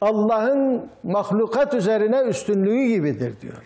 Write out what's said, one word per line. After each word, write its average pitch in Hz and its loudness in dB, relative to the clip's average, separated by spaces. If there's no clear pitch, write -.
Allah'ın 226 2
mahlukat 220 0
üzerine 220 2
üstünlüğü 208 0
gibidir 139 -2
diyor. - -16